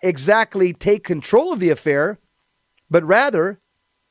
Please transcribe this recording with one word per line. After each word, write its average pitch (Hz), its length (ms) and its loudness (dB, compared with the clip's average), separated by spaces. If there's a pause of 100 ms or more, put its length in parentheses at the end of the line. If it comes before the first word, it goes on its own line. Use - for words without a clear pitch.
exactly 185 720 0
take 208 320 -2
control 220 480 0
of 233 80 -6
the 175 100 2
affair, 151 480 -2 (720)
but 165 140 2
rather, 202 560 0 (500)